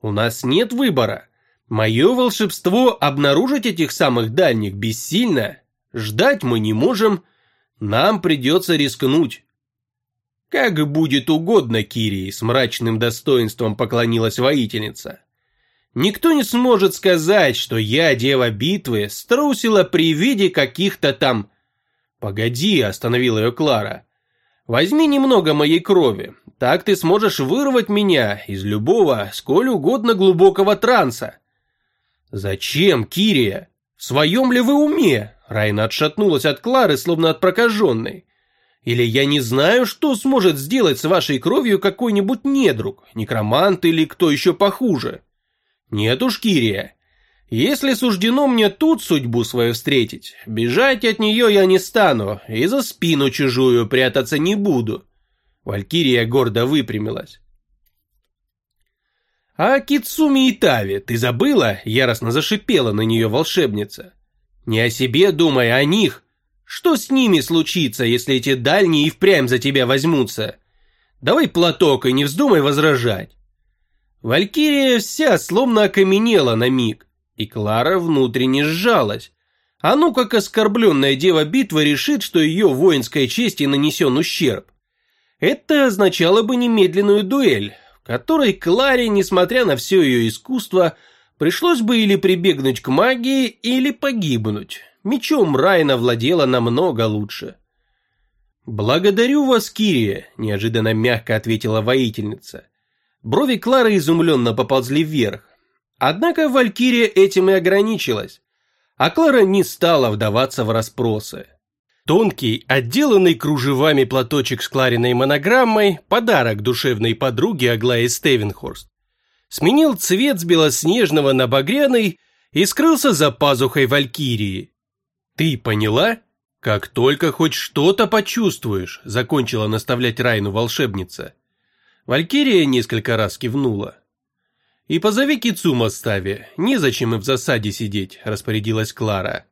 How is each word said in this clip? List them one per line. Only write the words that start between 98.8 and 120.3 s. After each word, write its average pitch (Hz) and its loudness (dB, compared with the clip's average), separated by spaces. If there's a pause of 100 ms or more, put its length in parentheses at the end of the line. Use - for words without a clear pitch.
вас, 240 2
Кирия», 131 -2
неожиданно 110 -2
мягко 113 0
ответила 110 -2
воительница. 107 -4 (580)
Брови 226 0
Клары 226 2
изумленно 151 2
поползли 131 0
вверх. 143 -4 (540)
Однако 294 0
Валькирия 247 2
этим 190 2
и 196 4
ограничилась, 185 -2 (540)
а 151 0
Клара 285 4
не 190 2
стала 160 0
вдаваться 110 -2
в 110 -2
расспросы. 110 -4 (600)
Тонкий, 156 0
отделанный 175 2
кружевами 143 0
платочек 127 -2
с - -10
Клариной 123 0
монограммой, 196 2
подарок 147 0
душевной 117 -2
подруге 127 -2
Аглаи 117 0
Стевенхорст, - -4 (600)
сменил 269 2
цвет 202 -2